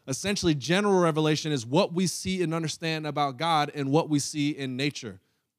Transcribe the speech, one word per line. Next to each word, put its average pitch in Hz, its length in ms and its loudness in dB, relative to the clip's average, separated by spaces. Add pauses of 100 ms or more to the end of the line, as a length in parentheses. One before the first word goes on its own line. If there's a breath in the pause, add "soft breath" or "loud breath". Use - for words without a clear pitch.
essentially 175 480 0
general 185 440 2
revelation 156 520 2
is 123 160 -2
what 165 260 2
we 185 140 2
see 185 340 -2
and 165 140 -2
understand 160 500 -4
about 143 320 -2
God 151 380 2
and 135 160 -2
what 156 180 4
we 151 80 4
see 143 320 -2
in 135 260 -6
nature, 123 460 -6 (380)